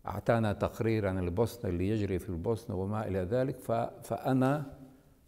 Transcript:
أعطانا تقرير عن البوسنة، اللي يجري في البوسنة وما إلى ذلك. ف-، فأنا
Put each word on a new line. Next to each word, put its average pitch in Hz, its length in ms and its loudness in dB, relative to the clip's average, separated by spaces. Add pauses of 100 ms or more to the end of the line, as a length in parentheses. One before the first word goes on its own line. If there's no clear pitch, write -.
أعطانا 110 460 2
تقرير 107 540 0
عن 92 120 2
البوسنة، 92 520 0
اللي 87 180 2
يجري 101 300 0
في - 100 -6
البوسنة 95 480 -2
وما 104 320 -2
إلى 98 100 0
ذلك. 123 400 0
ف-، - 480 -2
فأنا 131 720 0 (500)